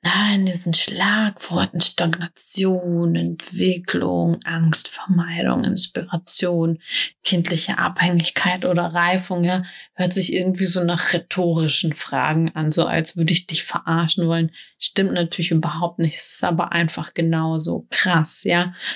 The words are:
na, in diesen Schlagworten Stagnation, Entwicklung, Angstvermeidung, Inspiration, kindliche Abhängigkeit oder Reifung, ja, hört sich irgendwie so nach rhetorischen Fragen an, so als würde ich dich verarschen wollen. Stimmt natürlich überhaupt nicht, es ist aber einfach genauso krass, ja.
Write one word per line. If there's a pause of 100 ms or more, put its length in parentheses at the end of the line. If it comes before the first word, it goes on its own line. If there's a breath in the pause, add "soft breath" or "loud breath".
na,
in
diesen
Schlagworten
Stagnation,
Entwicklung,
Angstvermeidung,
Inspiration, (420 loud breath)
kindliche
Abhängigkeit
oder
Reifung,
ja, (320 loud breath)
hört
sich
irgendwie
so
nach
rhetorischen
Fragen
an,
so
als
würde
ich
dich
verarschen
wollen. (260 loud breath)
Stimmt
natürlich
überhaupt
nicht,
es
ist
aber
einfach
genauso
krass,
ja. (220 loud breath)